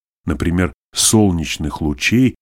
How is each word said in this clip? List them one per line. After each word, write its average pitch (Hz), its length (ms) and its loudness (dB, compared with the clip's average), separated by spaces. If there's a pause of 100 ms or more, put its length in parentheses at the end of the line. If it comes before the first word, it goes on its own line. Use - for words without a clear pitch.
(240)
например, 87 500 -2 (200)
солнечных 85 880 0
лучей, 98 600 0